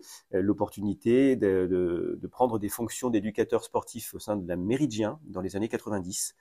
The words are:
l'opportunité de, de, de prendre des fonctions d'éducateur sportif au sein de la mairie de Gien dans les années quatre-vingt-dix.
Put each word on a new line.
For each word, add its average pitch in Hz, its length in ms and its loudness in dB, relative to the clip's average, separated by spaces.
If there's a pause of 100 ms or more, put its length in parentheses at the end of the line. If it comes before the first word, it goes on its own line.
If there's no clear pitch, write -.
(320)
l'opportunité 104 1040 2
de, 95 320 4
de, 85 520 0
de 92 80 -8
prendre 123 300 2
des 101 120 -4
fonctions 120 420 -4
d'éducateur 107 520 0
sportif - 520 -6
au 92 40 -12
sein 104 180 -4
de 90 100 -6
la 87 80 -2
mairie 123 320 0
de 110 60 -6
Gien 107 320 -2
dans 92 160 -8
les 92 140 -6
années 107 140 -2
quatre-vingt-dix. 101 720 -4